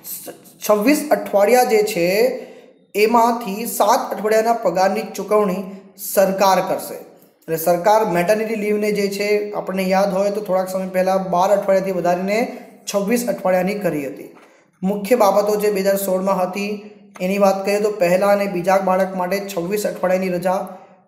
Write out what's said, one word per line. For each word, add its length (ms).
સ-, 260
છવ્વીસ 400
અઠવાડિયા 540
જે 180
છે, 560
એમાંથી 720
સાત 480
અઠવાડિયાના 380
પગારની 500
ચૂકવણી 640
સરકાર 540
કરશે. 260
એટલે 640
સરકાર 480
મેટર્નિટી 500
લીવને 380
જે 160
છે, 440
આપણને 300
યાદ 300
હોય 180
તો 100
થોડાક 280
સમય 180
પહેલા 300
બાર 360
અઠવાડિયાથી 380
વધારીને 680
છવ્વીસ 340
અઠવાડિયાની 460
કરી 320
હતી. 300
મુખ્ય 340
બાબતો 440
જે 100
બે 100
હજાર 160
સોળમાં 460
હતી, 480
એની 180
વાત 260
કરીએ 160
તો 100
પહેલા 360
અને 200
બીજા 320
બાળક 380
માટે 240
છવ્વીસ 300
અઠવાડિયાની 420
રજા 500